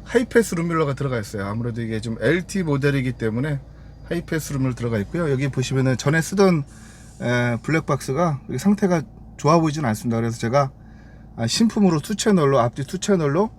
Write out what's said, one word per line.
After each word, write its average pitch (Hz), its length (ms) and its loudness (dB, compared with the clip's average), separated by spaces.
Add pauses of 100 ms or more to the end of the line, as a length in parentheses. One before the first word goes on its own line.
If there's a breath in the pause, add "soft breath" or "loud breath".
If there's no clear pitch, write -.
하이패스 233 500 0
룸밀러가 165 400 -2
들어가 127 240 -4
있어요. 101 280 -6
아무래도 117 340 -6
이게 110 200 -4
좀 113 200 -6
엘티 175 440 0
모델이기 139 480 0
때문에 123 480 -4 (480 loud breath)
하이패스 165 440 -6
룸밀러 131 220 -2
들어가 117 240 -2
있고요. 160 320 -2
여기 139 180 0
보시면은 131 480 0
전에 156 240 2
쓰던, 185 440 2 (560 loud breath)
에, 120 420 0
블랙박스가 151 840 0
이렇게 127 140 -8
상태가 185 440 2 (360)
좋아 156 200 6
보이진 156 280 2
않습니다. 113 320 0
그래서 117 200 -2
제가, 139 340 2 (640 loud breath)
아, 113 100 -2
신품으로 196 540 2
투 208 160 -6
채널로, 147 420 4
앞뒤 120 260 0
투 185 140 -8
채널로 180 600 0